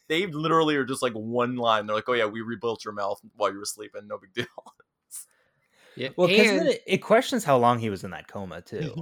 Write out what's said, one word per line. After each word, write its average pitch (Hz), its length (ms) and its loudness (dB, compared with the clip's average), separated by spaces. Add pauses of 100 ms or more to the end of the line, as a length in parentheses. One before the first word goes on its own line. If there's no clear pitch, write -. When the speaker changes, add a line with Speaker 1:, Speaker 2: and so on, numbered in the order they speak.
Speaker 1:
they 165 200 -2
literally 156 500 2
are 135 80 0
just 127 180 -6
like, 123 100 0
one 120 440 -2
line. 110 300 2
They're 107 80 -2
like, 110 140 -2
"Oh 123 40 2
yeah, 117 120 2
we 110 160 -4
rebuilt 113 440 -6
your 107 100 -10
mouth 101 260 -6 (140)
while 101 160 2
you 98 80 -8
were 101 60 -12
sleeping. 104 420 -12
No 104 100 -10
big 98 160 -20
deal." 120 140 -4 (100)
<laughs> - 160 -20 (1200)
Speaker 2:
Yeah, 127 220 -6
Speaker 3:
Well, 175 120 4
'cause 214 220 6
Speaker 2:
and 302 160 2
Speaker 3:
then - 0 -
it, - 200 2
it 190 100 2
questions 233 460 2
how 139 140 4
long 120 220 4
he 113 100 -2
was 95 140 -4
in 98 80 -10
that 78 160 -14
coma, 90 340 -10
too. 90 400 -8